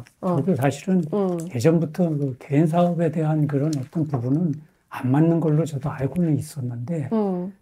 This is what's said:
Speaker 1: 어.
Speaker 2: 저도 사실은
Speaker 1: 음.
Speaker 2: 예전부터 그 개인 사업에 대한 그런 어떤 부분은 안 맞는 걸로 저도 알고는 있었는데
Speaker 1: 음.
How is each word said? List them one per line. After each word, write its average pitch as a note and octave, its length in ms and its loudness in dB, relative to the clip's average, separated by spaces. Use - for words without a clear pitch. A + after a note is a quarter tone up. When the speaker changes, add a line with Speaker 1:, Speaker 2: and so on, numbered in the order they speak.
Speaker 1:
어. F3+ 160 0
Speaker 2:
저도 E3 180 2
사실은 C#3+ 480 2
Speaker 1:
음. F#3+ 240 0
Speaker 2:
예전부터 D#3+ 560 2
그 C#3 300 -2
개인 D3 260 2
사업에 E3+ 460 2
대한 D#3 360 0
그런 C#3+ 300 0
어떤 D3 300 -4
부분은 C#3 460 0
안 B2+ 220 -4
맞는 E3 280 4
걸로 D#3 260 2
저도 C#3 240 -6
알고는 D3+ 480 -2
있었는데 B2 760 -6
Speaker 1:
음. G3 500 -2